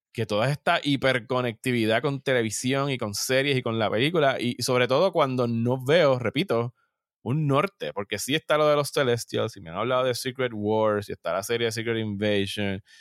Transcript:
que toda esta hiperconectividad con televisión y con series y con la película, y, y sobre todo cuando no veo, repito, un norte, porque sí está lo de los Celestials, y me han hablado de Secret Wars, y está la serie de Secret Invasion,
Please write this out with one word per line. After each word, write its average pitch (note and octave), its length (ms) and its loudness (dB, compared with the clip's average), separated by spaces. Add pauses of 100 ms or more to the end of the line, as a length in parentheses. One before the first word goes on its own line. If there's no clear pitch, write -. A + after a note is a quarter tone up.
(120)
que A2 140 -4
toda A2 240 2
esta E3+ 320 0
hiperconectividad B2 1200 0
con C#3 180 -2
televisión C3 720 0
y C3 80 -2
con G#2 160 -6
series C3+ 420 0
y B2+ 60 -2
con A2+ 160 -2
la G#2 120 2
película, C3+ 500 2
y, A#2+ 180 -2
y B2 40 -6
sobre B2 260 2
todo E3 240 2
cuando C3 340 2
no A#2+ 380 0
veo, C#3 340 4
repito, A#2+ 560 -2 (480)
un D3 240 -2
norte, D3+ 460 0
porque G2+ 260 -6
sí - 160 -4
está D#3 220 0
lo D3+ 120 4
de D3 80 4
los C#3+ 140 0
Celestials, A#2 640 -2
y G2 40 -18
me E2 100 -14
han E2+ 60 -10
hablado B2+ 280 0
de B2+ 100 0
Secret B2 400 -4
Wars, G#2+ 540 0
y G2+ 40 -6
está F2 200 -6
la F#2+ 100 -2
serie A#2 240 -2
de A2+ 60 -2
Secret A2+ 260 -4
Invasion, G2+ 800 -2 (200)